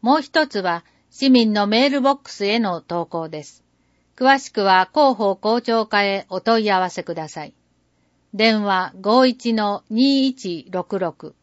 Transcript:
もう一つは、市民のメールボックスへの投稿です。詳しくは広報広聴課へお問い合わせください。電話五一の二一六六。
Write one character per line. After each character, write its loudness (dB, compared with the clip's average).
も 2
う -4
一 0
つ -6
は、 -4
市 0
民 6
の 0
メ 2
ー 2
ル -2
ボ 2
ッ 0
ク -20
ス -6
へ 0
の -2
投 -6
稿 -8
で -12
す。 -20
詳 2
し -12
く -2
は 4
広 2
報 0
広 -2
聴 -2
課 0
へ -4
お -6
問 0
い 0
合 2
わ -2
せ -10
く -8
だ -10
さ -14
い。 -20
電 2
話 -2
五 4
一 -2
の -4
二 2
一 -8
六 -6
六。 -8